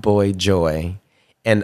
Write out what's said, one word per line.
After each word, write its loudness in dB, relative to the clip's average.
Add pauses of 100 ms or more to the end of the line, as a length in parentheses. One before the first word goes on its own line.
boy 2
joy, -2 (480)
and 2